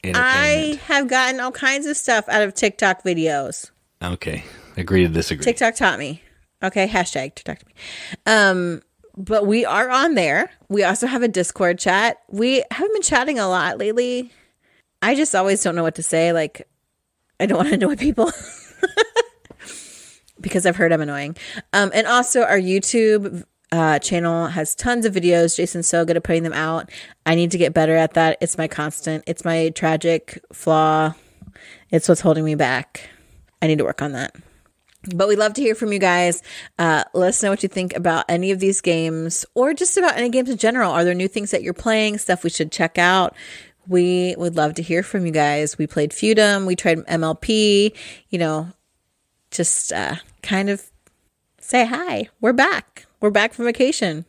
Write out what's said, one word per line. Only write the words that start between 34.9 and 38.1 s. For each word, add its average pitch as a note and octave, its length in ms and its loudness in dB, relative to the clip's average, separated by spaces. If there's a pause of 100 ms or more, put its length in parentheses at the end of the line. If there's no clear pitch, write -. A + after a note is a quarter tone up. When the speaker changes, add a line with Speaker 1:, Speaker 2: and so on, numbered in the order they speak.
Speaker 2:
But G3 140 2
we'd G#3 100 4
love G#3+ 160 2
to C#4 80 -4
hear A3 120 2
from A3 180 -4
you G3+ 60 -2
guys. F3 440 2 (360)
Uh, D#3+ 260 2 (100)
let F3+ 140 2
us - 140 -2
know G#3 80 0
what G3 120 -2
you G3 60 -2
think F#3 280 -6
about E3+ 320 -2